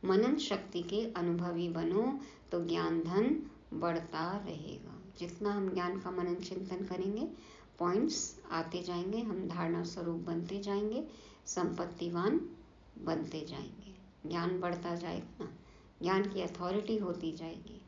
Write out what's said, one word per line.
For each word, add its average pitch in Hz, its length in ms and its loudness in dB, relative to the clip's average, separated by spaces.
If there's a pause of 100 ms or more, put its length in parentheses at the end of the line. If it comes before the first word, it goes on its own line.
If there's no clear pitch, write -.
मनन 226 340 8
शक्ति 190 440 -2
के 202 180 0 (120)
अनुभवी 175 560 2
बनो 185 500 2 (320)
तो 175 140 2
ज्ञान 170 340 2
धन 202 360 6 (380)
बढ़ता 165 520 0 (120)
रहेगा। 165 600 -8 (220)
जितना 175 320 -2
हम 196 220 2
ज्ञान 180 260 0
का - 120 -4
मनन 180 240 2
चिंतन 185 500 -4
करेंगे, 202 420 0 (520)
points 196 560 2 (160)
आते 170 320 -2
जाएंगे, 180 360 0
हम 190 280 -2
धारणा 170 360 0
स्वरूप 170 380 -2
बनते 175 380 -2
जाएंगे, 208 440 0 (420)
संपत्तिवान 175 920 0 (580)
बनते 156 520 -2
जाएंगे, - 800 -12
ज्ञान 175 300 2
बढ़ता 175 360 0
जाएगा 170 480 -6
ना, - 80 -8 (500)
ज्ञान 190 220 6
की 190 180 0
authority 190 560 0
होती 180 340 0
जाएगी। - 560 -10